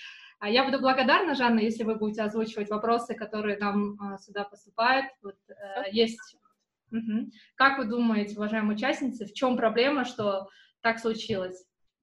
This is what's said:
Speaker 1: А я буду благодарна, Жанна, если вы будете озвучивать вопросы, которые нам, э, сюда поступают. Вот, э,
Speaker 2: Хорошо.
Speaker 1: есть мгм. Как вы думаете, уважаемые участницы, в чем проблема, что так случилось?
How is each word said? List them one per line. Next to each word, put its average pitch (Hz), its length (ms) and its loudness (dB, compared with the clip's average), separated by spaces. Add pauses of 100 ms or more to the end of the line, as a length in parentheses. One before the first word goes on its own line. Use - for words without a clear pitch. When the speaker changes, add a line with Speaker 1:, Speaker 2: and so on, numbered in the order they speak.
(400)
Speaker 1:
А 208 100 -4
я 254 140 6
буду 262 160 2
благодарна, 269 560 4
Жанна, 240 240 4
если 220 240 0
вы 220 100 0
будете 214 300 -2
озвучивать 214 480 -4
вопросы, 226 420 0
которые 214 460 -4
нам, 202 420 0
э, 196 160 -8
сюда 202 280 -8
поступают. 233 600 0 (160)
Вот, 196 140 -12 (120)
э, - 60 -20
Speaker 2:
Хорошо. 196 380 -8
Speaker 1:
есть 226 460 0 (540)
мгм. 226 400 -4 (240)
Как 277 220 4
вы 254 80 -2
думаете, 214 520 0
уважаемые 208 380 -2
участницы, 254 500 -2
в - 80 -16
чем 254 240 0
проблема, 240 480 2
что 196 440 -2 (320)
так 226 180 0
случилось? 196 680 -4 (380)